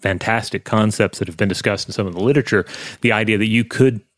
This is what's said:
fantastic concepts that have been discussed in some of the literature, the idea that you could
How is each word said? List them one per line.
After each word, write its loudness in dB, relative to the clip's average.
fantastic -2
concepts 0
that -4
have -12
been 0
discussed -2
in -12
some -4
of -8
the -4
literature, 2
the 4
idea 2
that 2
you 2
could 2